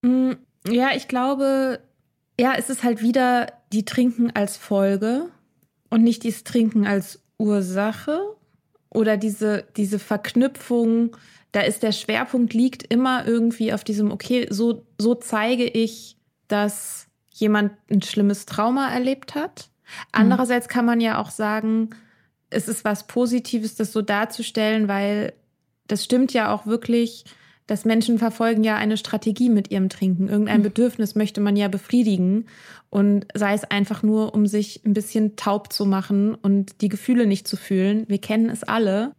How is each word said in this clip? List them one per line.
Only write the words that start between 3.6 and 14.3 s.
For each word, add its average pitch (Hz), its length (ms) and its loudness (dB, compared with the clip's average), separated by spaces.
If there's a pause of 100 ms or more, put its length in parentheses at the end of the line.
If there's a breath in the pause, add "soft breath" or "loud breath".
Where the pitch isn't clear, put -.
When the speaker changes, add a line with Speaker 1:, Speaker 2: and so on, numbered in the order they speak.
Speaker 1:
die 208 120 0
Trinken 240 500 0
als 208 220 -2
Folge 202 680 0 (640)
und 226 140 4
nicht 233 200 2
dieses 233 200 -6
Trinken 220 420 2
als 202 380 -4 (160)
Ursache 208 800 -2 (720)
oder 214 280 0
diese, 208 480 -2 (100)
diese 208 240 -2
Verknüpfung, 233 1160 0 (360 loud breath)
da 208 100 0
ist 208 220 0
der 220 80 0
Schwerpunkt 233 640 -2
liegt 247 380 0
immer 254 360 0
irgendwie 226 460 0
auf 214 100 -6
diesem, 208 280 -2
okay, 240 400 -2